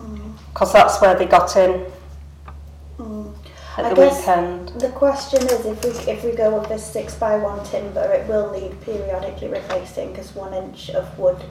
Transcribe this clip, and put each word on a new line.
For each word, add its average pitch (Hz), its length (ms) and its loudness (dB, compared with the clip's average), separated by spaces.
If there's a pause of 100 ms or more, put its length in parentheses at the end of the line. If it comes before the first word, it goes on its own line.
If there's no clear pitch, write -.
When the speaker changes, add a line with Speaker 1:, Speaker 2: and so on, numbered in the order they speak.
Speaker 1:
Mm. 214 320 -12 (200)
Speaker 2:
'Cause - 200 2
that's - 280 8
where 190 140 8
they 180 120 2
got 175 300 6
in 185 300 4 (1120)
Speaker 1:
Mm. 214 340 -12 (440)
Speaker 2:
at - 80 -2
Speaker 1:
I 180 60 0
Speaker 2:
the 185 40 2
Speaker 1:
guess 180 240 8
Speaker 2:
weekend. 175 500 0 (120)
Speaker 1:
the 254 80 0
question 269 580 0
is, 233 180 0
if 214 200 -4
we, 247 60 -2 (220)
if 220 120 -6
we 233 80 -2
go 220 260 0
with 214 100 -6
this 214 160 -6
six-by-one 214 800 -4
timber, 196 380 -6 (100)
it 185 160 0
will 208 220 0
need 190 300 -10
periodically 196 680 -6
replacing 185 680 -8
'cause 190 200 -14
one 190 180 -10
inch 190 380 -10
of - 260 -4
wood 180 200 0 (140)